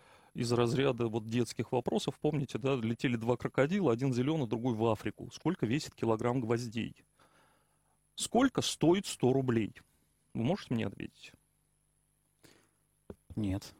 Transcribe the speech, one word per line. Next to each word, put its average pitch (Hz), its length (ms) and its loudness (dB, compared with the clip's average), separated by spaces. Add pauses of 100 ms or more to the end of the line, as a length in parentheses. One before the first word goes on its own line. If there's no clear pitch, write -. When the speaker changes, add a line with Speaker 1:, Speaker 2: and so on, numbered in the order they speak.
(340)
Speaker 1:
из 120 180 -2
разряда 120 560 2
вот 110 180 -4
детских 113 460 -2
вопросов. 139 480 -2
Помните, 147 380 -2
да, 135 160 0
летели 117 420 0
два 113 200 2
крокодила, 147 560 2
один 131 200 2
зелёный, 135 340 0
другой 120 280 0
в 110 120 0
Африку. 110 460 -2
Сколько - 340 -2
весит 131 280 -2
килограмм 113 460 0
гвоздей? 117 560 -2 (1200)
Сколько - 440 0
стоит 175 460 2
сто - 260 0
рублей? 123 400 0 (640)
Вы 117 80 -2
можете 151 300 -2
мне 110 120 -2
ответить? - 460 -12 (2000)
Speaker 2:
Нет. 98 460 -4